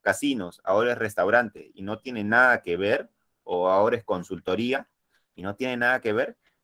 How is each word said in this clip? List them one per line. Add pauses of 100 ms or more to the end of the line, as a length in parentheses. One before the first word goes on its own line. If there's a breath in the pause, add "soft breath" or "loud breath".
casinos,
ahora
es
restaurante,
y
no
tiene
nada
que
ver, (360)
o
ahora
es
consultoría, (460)
y
no
tiene
nada
que
ver, (280)